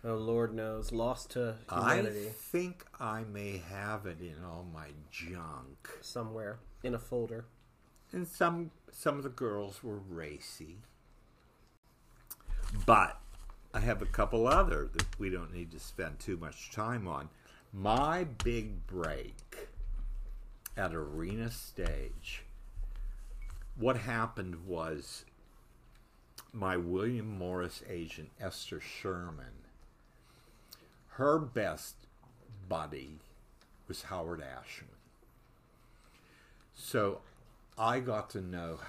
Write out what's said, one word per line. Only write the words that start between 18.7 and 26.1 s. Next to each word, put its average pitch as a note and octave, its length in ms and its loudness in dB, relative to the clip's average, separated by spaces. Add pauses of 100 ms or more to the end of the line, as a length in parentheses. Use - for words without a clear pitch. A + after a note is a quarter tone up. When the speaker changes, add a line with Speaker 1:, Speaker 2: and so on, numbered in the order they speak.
Speaker 2:
break D#2 840 -4 (1080)
at F#2 180 0
Arena E2 560 -2
Stage, - 960 -2 (1300)
what A#2+ 200 4
happened A2+ 680 -2
was D#2+ 580 -4 (1300)